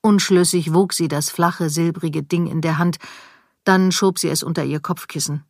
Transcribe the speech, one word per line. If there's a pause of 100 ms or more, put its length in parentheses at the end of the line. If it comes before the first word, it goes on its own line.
Unschlüssig
wog
sie
das
flache,
silbrige
Ding
in
der
Hand, (680)
dann
schob
sie
es
unter
ihr
Kopfkissen.